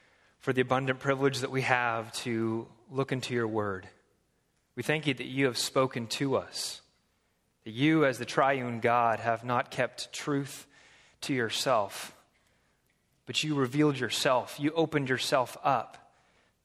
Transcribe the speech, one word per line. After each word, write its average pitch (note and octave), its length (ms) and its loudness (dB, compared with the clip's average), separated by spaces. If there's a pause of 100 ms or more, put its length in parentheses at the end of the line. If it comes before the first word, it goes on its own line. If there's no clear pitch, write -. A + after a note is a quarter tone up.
(380)
for - 140 -2
the B2+ 80 2
abundant C3 380 0
privilege C3+ 400 2
that B2+ 120 -4
we C3 120 -2
have A#2 500 -4
to A2+ 540 -4 (240)
look C3 200 -4
into C3 220 -6
your A#2 160 -2
Word. G2+ 400 -4 (880)
We B2 60 -4
thank D3+ 240 -2
you C3+ 80 2
that B2 100 -8
you C3+ 220 0
have A#2+ 100 0
spoken B2+ 520 0
to C3+ 280 0
us, - 460 -6 (800)
that A2+ 60 -12
you, D3 340 4
as B2+ 140 2
the A#2+ 80 -6
triune B2+ 540 0
God, A#2 380 4
have A2+ 280 -2
not B2 240 0
kept - 420 -4
truth C#3 540 -4 (560)
to D3 100 -4
yourself, A2+ 840 0 (1120)
but - 180 -2
you D3+ 120 -2
revealed C#3 440 2
yourself. B2+ 640 0
You D3 120 0
opened D#3 360 2
yourself B2+ 560 2
up - 480 -2 (520)